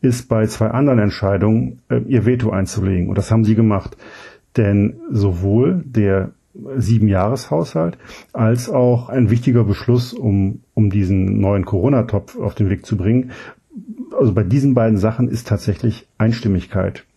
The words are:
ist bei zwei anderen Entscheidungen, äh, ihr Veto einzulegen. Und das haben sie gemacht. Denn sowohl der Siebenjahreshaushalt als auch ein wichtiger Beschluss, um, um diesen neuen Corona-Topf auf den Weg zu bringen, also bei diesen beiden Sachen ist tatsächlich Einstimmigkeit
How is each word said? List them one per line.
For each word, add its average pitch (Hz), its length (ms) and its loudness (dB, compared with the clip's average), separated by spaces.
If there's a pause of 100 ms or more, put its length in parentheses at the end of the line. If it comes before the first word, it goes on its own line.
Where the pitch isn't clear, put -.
ist 123 300 0
bei 110 160 2
zwei 110 220 0
anderen 127 300 2
Entscheidungen, 104 920 0
äh, 123 80 0
ihr 120 260 0
Veto 123 240 0
einzulegen. 95 600 -2
Und 95 80 -2
das 101 120 -2
haben 113 140 4
sie 107 100 4
gemacht. 107 440 0 (580)
Denn 101 380 2 (160)
sowohl 104 720 0
der 98 460 0 (460)
Siebenjahreshaushalt 120 1200 0 (340)
als 117 380 0
auch 123 400 0
ein 127 180 2
wichtiger 120 360 2
Beschluss, 120 500 0
um, 101 460 -2 (120)
um 107 160 2
diesen 95 520 0
neuen 98 260 2
Corona-Topf 117 720 0
auf 117 160 -4
den 101 160 0
Weg - 160 -4
zu 107 100 -4
bringen, 110 360 0 (840)
also 120 140 2
bei 101 120 0
diesen 123 280 2
beiden 113 240 2
Sachen 110 320 0
ist - 180 -8
tatsächlich 107 720 -4
Einstimmigkeit 98 880 -2 (120)